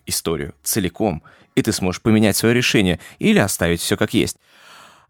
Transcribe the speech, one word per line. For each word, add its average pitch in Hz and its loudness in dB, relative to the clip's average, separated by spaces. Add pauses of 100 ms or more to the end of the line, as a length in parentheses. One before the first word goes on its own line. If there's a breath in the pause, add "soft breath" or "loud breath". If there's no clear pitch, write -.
историю 82 -6 (100)
целиком, 90 -2 (320 soft breath)
и - 2
ты - 0
сможешь 92 -4
поменять 110 4
свое 113 2
решение 110 2 (200 loud breath)
или 202 2
оставить 87 0
все - -2
как - -2
есть. - 0 (720 soft breath)